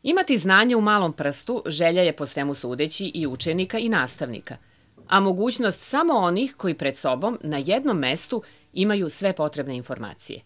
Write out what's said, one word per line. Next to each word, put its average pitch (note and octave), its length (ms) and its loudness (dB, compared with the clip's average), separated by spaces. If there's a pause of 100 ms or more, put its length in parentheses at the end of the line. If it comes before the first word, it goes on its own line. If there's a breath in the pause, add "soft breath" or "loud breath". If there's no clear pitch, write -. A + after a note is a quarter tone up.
Imati D4+ 340 2
znanje G3+ 380 6
u A3 60 4
malom G#3 320 2
prstu D3 520 -4
želja E3 360 2
je E3 140 4
po D3 100 -6
svemu C#3+ 280 -4
sudeći D3 600 -4
i D#3 140 -4
učenika E3+ 520 -2
i A3+ 100 -2
nastavnika, B2+ 680 -4 (500 soft breath)
a F#3+ 120 4
mogućnost G3 600 0
samo D#4+ 340 2
onih G3+ 420 2
koji F3 180 -2
pred C#3 240 -2
sobom D3+ 440 0
na D3+ 160 -4
jednom G#3 400 0
mestu D3+ 460 -2 (300 loud breath)
imaju G3 360 0
sve F#3+ 240 0
potrebne D3 420 -4
informacije. A#2+ 720 -10